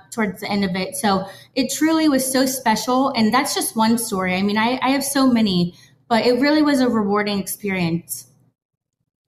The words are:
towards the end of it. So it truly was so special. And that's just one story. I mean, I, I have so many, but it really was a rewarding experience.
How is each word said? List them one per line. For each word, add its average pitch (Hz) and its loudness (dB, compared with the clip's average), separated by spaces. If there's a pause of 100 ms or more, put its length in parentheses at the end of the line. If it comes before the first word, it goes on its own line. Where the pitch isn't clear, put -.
(120)
towards 208 -4
the 202 -10
end 202 0
of 180 -2
it. 190 -6
So 190 0 (300)
it 269 0
truly 320 2
was 262 2
so 269 2
special. 254 0
And 220 2
that's 285 0
just - -4
one 226 2
story. 185 -2
I 190 -2
mean, 202 0
I, 240 0
I 254 0
have 269 0
so 269 0
many, 196 2 (340)
but 226 2
it 247 2
really 302 4
was 285 2
a 254 2
rewarding 208 0
experience. 180 -4 (1000)